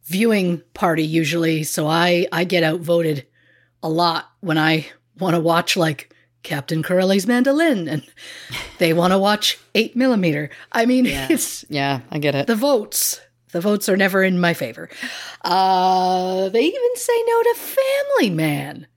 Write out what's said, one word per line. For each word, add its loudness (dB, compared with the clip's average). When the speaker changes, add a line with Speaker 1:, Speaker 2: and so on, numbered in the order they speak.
Speaker 1:
viewing 0
party 0
usually, 0
so -4
I, 2
I -2
get 0
outvoted 0
a -4
lot 0
when 0
I 2
wanna 0
watch, 0
like, -2
Captain -4
Corelli's 2
Mandolin, 2
and -4
they 2
wanna 4
watch 0
Eight 0
Millimeter. 0
I 2
mean, 4
Speaker 2:
Yeah. -4
Speaker 1:
it's -8
Speaker 2:
Yeah, -2
I -6
get 0
it. -2
Speaker 1:
the 0
votes. -2
The -4
votes 0
are 2
never 2
in 2
my 2
favor. -8
Uh, 2
they 2
even 0
say -2
no 2
to 2
Family 0
Man. -4